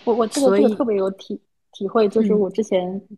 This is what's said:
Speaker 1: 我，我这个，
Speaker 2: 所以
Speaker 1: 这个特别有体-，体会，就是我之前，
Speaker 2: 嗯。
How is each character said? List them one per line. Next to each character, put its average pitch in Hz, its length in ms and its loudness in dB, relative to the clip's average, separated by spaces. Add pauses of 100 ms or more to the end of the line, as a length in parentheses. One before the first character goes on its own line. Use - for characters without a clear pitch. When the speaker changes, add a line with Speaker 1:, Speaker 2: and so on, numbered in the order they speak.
Speaker 1:
我， 233 100 0
我 220 140 0
这 277 140 -6
个， 277 60 4
Speaker 2:
所 196 120 4
以 - 40 6
Speaker 1:
这 247 60 4
个 208 60 -2
特 254 100 -2
别 214 120 -2
有 190 140 -2
体-， 202 280 -12 (340)
体 196 140 -6
会， 214 200 2
就 220 160 0
是 208 100 2
我 208 160 2
之 202 140 -2
前， 185 260 -2 (200)
Speaker 2:
嗯。 208 80 -20